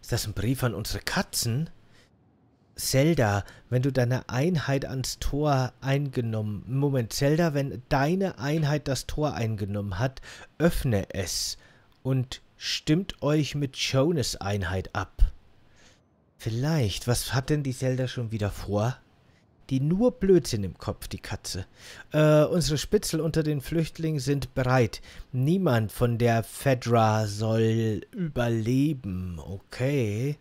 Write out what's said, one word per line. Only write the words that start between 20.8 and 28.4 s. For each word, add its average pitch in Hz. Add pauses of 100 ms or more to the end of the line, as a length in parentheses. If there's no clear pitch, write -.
die -
Katze. - (460)
Äh, 151
unsere 151
Spitzel -
unter 160
den 151
Flüchtlingen 160
sind 131
bereit. 127 (300)
Niemand 131
von 120
der 117
Fedra 117
soll 110 (100)
überleben. 120